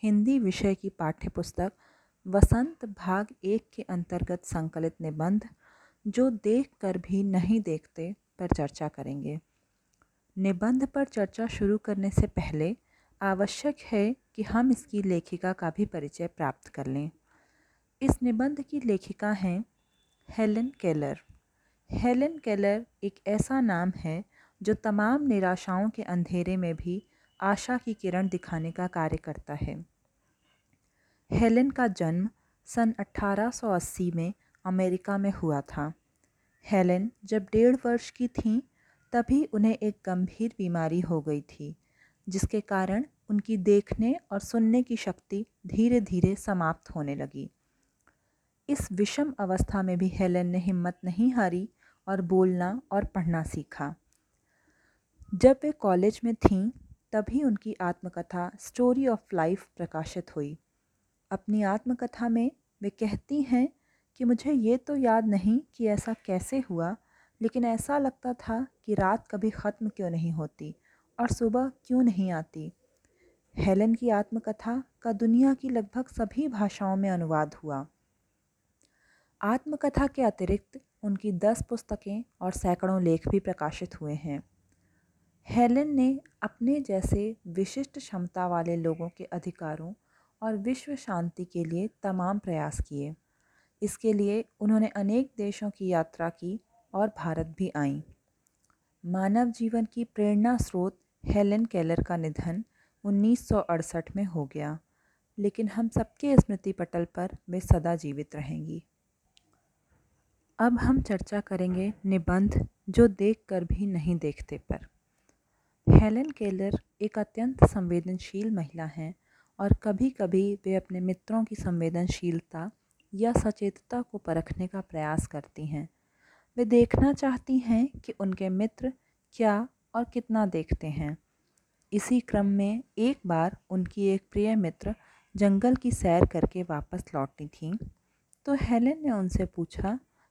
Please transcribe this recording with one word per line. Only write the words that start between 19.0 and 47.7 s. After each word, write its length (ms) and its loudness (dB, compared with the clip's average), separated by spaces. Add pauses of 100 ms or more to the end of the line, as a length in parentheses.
हैं 320 -4 (680)
हेलेन 500 0
केलर। 400 -2 (720)
हेलेन 460 0
केलर 480 0 (180)
एक 220 -6
ऐसा 340 0
नाम 360 2
है 280 -6 (380)
जो 120 2
तमाम 480 0
निराशाओं 680 0
के 120 -10
अंधेरे 540 -2
में 200 -2
भी 300 -6 (340)
आशा 380 0
की 160 -6
किरण 340 -2
दिखाने 440 -4
का 140 -4
कार्य 300 -2
करता 380 -10
है। 300 -6 (1500)
हेलेन 380 4
का 160 0
जन्म 420 -2 (360)
सन 340 0
अठारह 520 -2
सौ 200 -6
अस्सी 400 -2
में 240 -4 (300)
अमेरिका 540 0
में 120 0
हुआ 300 -2
था। 320 -6 (760)
हेलेन 420 2 (120)
जब 280 -2
डेढ़ 240 6 (100)
वर्ष 240 -2
की 180 -4
थीं, 320 0 (520)
तभी 320 2
उन्हें 300 2
एक 300 -2
गंभीर 540 -2
बीमारी 420 0
हो 200 0
गई 200 -2
थी, 360 -14 (520)
जिसके 320 -2
कारण 440 0 (260)
उनकी 260 0
देखने 600 4 (140)
और 80 -2
सुनने 440 2
की 140 -2
शक्ति 500 -6 (200)
धीरे-धीरे 720 4
समाप्त 540 -2
होने 240 -4
लगी। 360 -10 (1160)